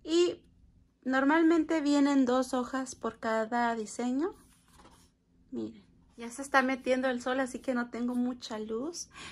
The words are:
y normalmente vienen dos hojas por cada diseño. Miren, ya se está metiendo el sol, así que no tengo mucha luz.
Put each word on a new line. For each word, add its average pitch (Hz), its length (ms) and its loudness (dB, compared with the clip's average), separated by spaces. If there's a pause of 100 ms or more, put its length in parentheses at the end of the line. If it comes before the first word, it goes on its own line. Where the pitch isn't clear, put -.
y 339 380 2 (600)
normalmente 311 800 4
vienen 285 440 4
dos 254 300 0
hojas 254 400 -4
por 226 240 -8
cada 233 560 -2
diseño. 247 580 -4 (1200)
Miren, 208 340 -8 (320)
ya 233 140 -10
se 277 100 -10
está 269 220 2
metiendo 254 480 0
el 247 100 -4
sol, 254 180 -2
así 254 200 -4
que 262 160 -4
no 240 160 -4
tengo 247 240 -4
mucha 247 420 -4
luz. 220 520 -8 (220)